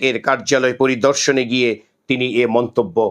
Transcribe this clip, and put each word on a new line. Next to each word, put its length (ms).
এর 180
কার্যালয় 540
পরিদর্শনে 680
গিয়ে 260
তিনি 160
এ 40
মন্তব্য 500